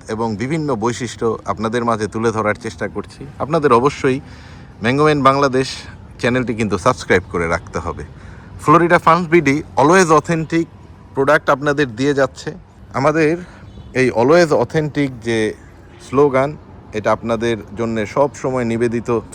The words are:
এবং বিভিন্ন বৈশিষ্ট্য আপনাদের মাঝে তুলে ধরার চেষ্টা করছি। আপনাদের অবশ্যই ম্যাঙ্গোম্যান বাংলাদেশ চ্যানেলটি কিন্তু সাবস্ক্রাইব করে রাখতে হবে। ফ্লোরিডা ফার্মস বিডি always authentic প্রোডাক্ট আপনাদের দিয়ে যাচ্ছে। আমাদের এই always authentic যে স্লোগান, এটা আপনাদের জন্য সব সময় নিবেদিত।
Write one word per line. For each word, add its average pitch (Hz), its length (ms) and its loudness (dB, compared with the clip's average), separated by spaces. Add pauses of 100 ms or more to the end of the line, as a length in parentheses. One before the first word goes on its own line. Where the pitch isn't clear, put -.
(140)
এবং 113 140 -4 (140)
বিভিন্ন 151 260 -4 (160)
বৈশিষ্ট্য 120 420 -4 (260)
আপনাদের 110 380 -4
মাঝে 110 240 -2
তুলে 113 220 0
ধরার 104 280 0
চেষ্টা 110 300 -8
করছি। - 260 -12 (240)
আপনাদের 147 260 0 (100)
অবশ্যই 135 380 0 (680)
ম্যাঙ্গোম্যান 147 440 2
বাংলাদেশ 135 400 2 (520)
চ্যানেলটি 127 400 0
কিন্তু 104 160 0 (100)
সাবস্ক্রাইব 110 460 2
করে 85 220 -2
রাখতে - 320 -6
হবে। 76 180 -8 (600)
ফ্লোরিডা 165 400 6
ফার্মস 170 280 4
বিডি 147 240 4 (240)
always 165 280 6 (100)
authentic 165 480 -2 (500)
প্রোডাক্ট 143 300 2 (100)
আপনাদের 143 320 -2 (100)
দিয়ে 139 220 0
যাচ্ছে। - 280 -2 (500)
আমাদের 151 340 2 (680)
এই 127 80 2 (120)
always 156 300 4 (120)
authentic 147 480 -2 (180)
যে 117 100 0 (680)
স্লোগান, 135 440 2 (480)
এটা 107 180 -2
আপনাদের 117 400 -2 (220)
জন্য 113 180 -4 (200)
সব 143 140 2 (120)
সময় 131 300 -2
নিবেদিত। 113 360 -2 (260)